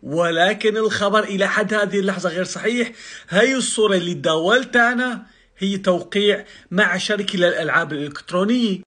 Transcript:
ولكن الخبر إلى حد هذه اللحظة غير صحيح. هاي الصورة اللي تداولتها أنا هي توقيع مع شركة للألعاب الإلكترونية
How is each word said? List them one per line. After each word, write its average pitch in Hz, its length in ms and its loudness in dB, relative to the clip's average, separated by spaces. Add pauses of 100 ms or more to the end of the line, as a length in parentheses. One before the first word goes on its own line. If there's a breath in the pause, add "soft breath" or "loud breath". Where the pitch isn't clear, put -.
ولكن 175 720 0
الخبر 214 480 0
إلى 196 240 0
حد 208 260 -2
هذه 202 260 0
اللحظة 190 300 -2
غير 175 140 -4
صحيح. 233 480 -4 (360 loud breath)
هاي 240 260 2
الصورة 214 420 0
اللي 175 180 -2
تداولتها 202 760 2
أنا 247 340 -4 (320 loud breath)
هي 196 200 -2
توقيع 196 680 0 (260 loud breath)
مع 180 260 2
شركة 202 420 -2
للألعاب 160 540 2
الإلكترونية 185 960 -2